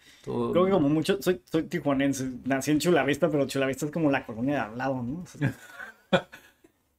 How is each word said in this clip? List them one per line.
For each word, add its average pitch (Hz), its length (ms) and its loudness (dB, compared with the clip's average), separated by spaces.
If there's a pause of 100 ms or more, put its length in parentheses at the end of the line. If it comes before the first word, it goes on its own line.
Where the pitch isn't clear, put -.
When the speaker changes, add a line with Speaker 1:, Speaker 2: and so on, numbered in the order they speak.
(240)
Speaker 1:
todo 120 300 -2
Speaker 2:
Creo 175 120 4
que 190 60 2
como 160 180 4
mucho, 156 320 0
soy, 180 240 0
soy 160 180 0
tijuanense, 139 680 0 (140)
nací 135 260 0
en 151 80 4
Chula 160 240 4
Vista, 143 260 2
pero 147 160 2
Chula 135 220 0
Vista 135 180 -4
es 147 60 -6
como 160 180 2
la 135 160 0
colonia 120 300 -2
de 135 60 0
al 110 160 -6
lado, 131 260 -4
¿no? 139 180 -6
O 170 60 -12
sea, - 260 -4 (580)
Speaker 1:
<laughs> - 180 2 (680)